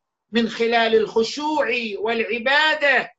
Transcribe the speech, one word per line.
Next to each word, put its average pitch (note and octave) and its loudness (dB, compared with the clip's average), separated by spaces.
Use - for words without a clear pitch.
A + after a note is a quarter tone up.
من A3+ 2
خلال A3+ 2
الخشوع A#3 0
والعبادة. B3 0